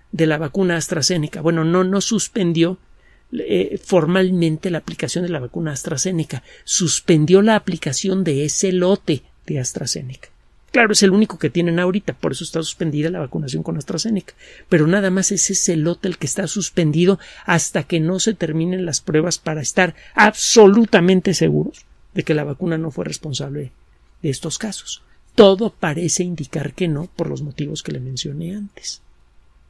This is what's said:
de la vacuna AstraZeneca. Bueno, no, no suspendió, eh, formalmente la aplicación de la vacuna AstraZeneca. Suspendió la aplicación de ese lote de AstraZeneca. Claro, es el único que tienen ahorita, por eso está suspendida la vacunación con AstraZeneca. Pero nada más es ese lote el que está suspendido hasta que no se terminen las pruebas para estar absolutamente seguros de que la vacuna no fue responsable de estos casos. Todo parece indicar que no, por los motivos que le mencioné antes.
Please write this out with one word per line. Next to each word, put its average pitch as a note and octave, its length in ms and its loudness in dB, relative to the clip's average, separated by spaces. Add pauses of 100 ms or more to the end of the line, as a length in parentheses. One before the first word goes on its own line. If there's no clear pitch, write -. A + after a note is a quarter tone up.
(120)
de D#3+ 160 2
la D3+ 100 0
vacuna E3+ 400 -2
AstraZeneca. D#3+ 640 -2
Bueno, D#3+ 240 0
no, F3 180 2
no F#3+ 160 0
suspendió, F3+ 800 0 (560)
eh, - 500 -2
formalmente F3+ 840 2
la E3 80 -4
aplicación E3 480 -6
de F3 40 -4
la D#3+ 100 -4
vacuna D3+ 340 -6
AstraZeneca. D3+ 720 -4 (200)
Suspendió E3 800 4
la A3 160 4
aplicación F#3+ 640 -4
de D3 220 0
ese F#3+ 260 -2
lote F3+ 520 0 (220)
de D3 140 -4
AstraZeneca. B2+ 720 -8 (460)
Claro, A#3 160 6
es G#3 120 4
el F#3+ 80 6
único G3+ 280 2
que D3+ 100 -2
tienen E3+ 300 0
ahorita, F#3+ 360 -2
por D3 180 -4
eso - 100 -10
está E3 180 -6
suspendida D3+ 480 -4
la F3+ 100 -6
vacunación D3+ 440 -6
con E3 140 -6
AstraZeneca. - 560 -6 (340)
Pero D#3 200 4
nada G3 220 2
más F#3 220 0
es F#3+ 180 -2
ese F#3 280 -2
lote E3+ 320 -2
el D#3+ 80 -6
que C#3+ 100 -6
está D3+ 200 -4
suspendido F3 720 2 (280)
hasta E3+ 380 0
que E3 180 -2
no F3 180 0
se A3+ 140 0
terminen F3 520 -4
las D#3+ 140 -4
pruebas D#3+ 400 0
para D#3 220 -6
estar E3+ 340 0 (200)
absolutamente G3+ 1160 6
seguros D#3 520 0 (280)
de - 100 -4
que D#3+ 100 -2
la D3+ 100 0
vacuna D#3+ 340 -4
no D#3+ 140 -6
fue F3 140 -8
responsable C#3 680 -10 (500)
de D3+ 80 -4
estos C#3+ 280 -6
casos. - 440 -10 (320)
Todo G3 360 6
parece E3+ 540 -4
indicar D3+ 500 -8
que F3 160 -4
no, D3+ 160 -4 (100)
por D#3 140 -4
los C3+ 120 -8
motivos D3 400 -8
que D3+ 120 -8
le C3+ 80 -8
mencioné C#3+ 520 -8
antes. - 480 -14 (680)